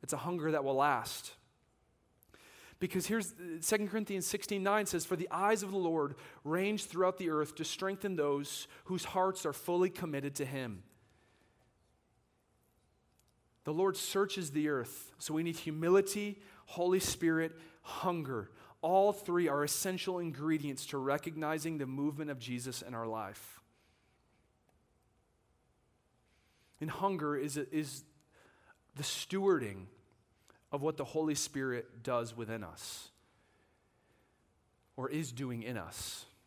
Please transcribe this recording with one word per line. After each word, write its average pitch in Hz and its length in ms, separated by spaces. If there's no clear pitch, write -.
It's 135 100
a 151 40
hunger 160 340
that 147 140
will 135 100
last. 135 600
Because 185 260
here's, 208 260
Second 208 300
Corinthians 202 360
sixteen 196 380
nine 202 220
says, 165 180
"For 185 100
the 175 160
eyes 196 320
of 196 80
the 196 80
Lord 160 380
range 190 440
throughout 185 320
the 175 120
earth 151 240
to 160 100
strengthen 190 520
those 143 500
whose 180 180
hearts 185 420
are 147 60
fully 175 360
committed 143 460
to 143 100
him." 127 380
The 156 100
Lord 190 240
searches 196 540
the 151 180
earth, 131 500
so - 160
we 160 100
need 170 100
humility, 196 880
Holy 180 320
Spirit, 160 580
hunger. 139 680
All 190 320
three 175 340
are 143 160
essential 180 560
ingredients 147 680
to 143 120
recognizing 151 800
the 139 80
movement 143 460
of 131 80
Jesus 123 420
in 123 100
our 113 140
life. 110 540
And 156 100
hunger 151 460
is, 139 200
is 151 460
the 143 60
stewarding 131 840
of 143 120
what 151 140
the 143 80
Holy 156 300
Spirit 123 680
does 117 340
within 113 280
us - 440
or 131 120
is 147 240
doing 120 300
in 117 140
us. - 500